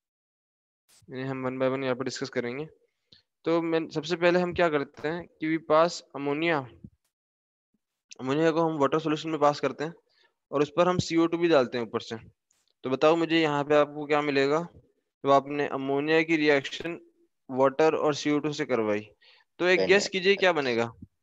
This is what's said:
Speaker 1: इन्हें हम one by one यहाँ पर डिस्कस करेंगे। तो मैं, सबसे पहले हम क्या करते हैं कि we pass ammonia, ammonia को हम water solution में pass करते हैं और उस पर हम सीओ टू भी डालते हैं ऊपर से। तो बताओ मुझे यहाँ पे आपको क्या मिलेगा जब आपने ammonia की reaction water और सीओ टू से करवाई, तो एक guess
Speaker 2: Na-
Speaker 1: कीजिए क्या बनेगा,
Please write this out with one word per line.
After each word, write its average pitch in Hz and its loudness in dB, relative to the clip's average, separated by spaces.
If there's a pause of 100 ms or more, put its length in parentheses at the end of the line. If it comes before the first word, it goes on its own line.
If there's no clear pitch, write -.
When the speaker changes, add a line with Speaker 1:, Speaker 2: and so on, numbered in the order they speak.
(1080)
Speaker 1:
इन्हें 131 -10
हम 131 -4
one 131 -4
by 131 2
one 135 -4
यहाँ 127 -2
पर 127 -8
डिस्कस 131 -6
करेंगे। 127 -6 (800)
तो 165 0
मैं, 165 -2
सबसे 151 -4
पहले 175 4
हम 175 -2
क्या 170 2
करते 147 -4
हैं 170 -8
कि 160 -4
we 156 -6
pass 165 2 (140)
ammonia, 143 -2 (1500)
ammonia 147 0
को 156 0
हम 160 -2
water 139 2
solution 156 -4
में 156 -4
pass 147 2
करते 127 -4
हैं 165 -8 (580)
और 139 0
उस 147 -2
पर 175 4
हम 180 0
सीओ 165 0
टू 165 -4
भी 170 0
डालते 127 2
हैं 117 -4
ऊपर 110 -6
से। - -12 (680)
तो 127 -6
बताओ 156 4
मुझे 165 2
यहाँ 147 0
पे 147 2
आपको 147 0
क्या 147 0
मिलेगा 147 0 (560)
जब 139 -2
आपने 139 2
ammonia 143 0
की 165 0
reaction 151 0 (500)
water 135 2
और 147 0
सीओ 147 0
टू 151 -6
से 147 -6
करवाई, 107 -2 (500)
तो 165 0
एक 185 4
guess 190 4
Speaker 2:
Na- - -8
Speaker 1:
कीजिए 190 2
क्या 190 2
बनेगा, 127 0 (380)